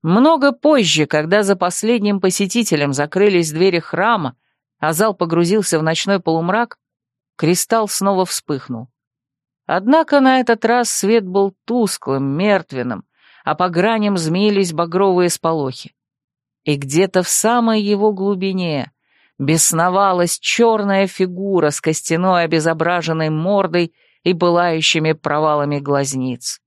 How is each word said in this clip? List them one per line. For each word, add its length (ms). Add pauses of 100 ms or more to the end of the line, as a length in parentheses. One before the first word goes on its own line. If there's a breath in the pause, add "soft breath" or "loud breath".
Много 480
позже, 560
когда 360
за 120
последним 640
посетителем 760
закрылись 580
двери 280
храма, 560 (440)
а 140
зал 220
погрузился 640
в 40
ночной 360
полумрак, 580 (600)
кристалл 500
снова 380
вспыхнул. 640 (760)
Однако 540
на 220
этот 240
раз 260
свет 340
был 300 (100)
тусклым, 720
мертвенным, 680 (400 soft breath)
а 100
по 140
граням 480
змеились 560
багровые 560
сполохи. 680 (680)
И 120
где-то 480
в 60
самой 520
его 320
глубине 800 (460)
бесновалась 1000
чёрная 680
фигура 600
с 120
костяной 640
обезображенной 840
мордой 640 (300)
и 100
пылающими 800
провалами 680
глазниц. 880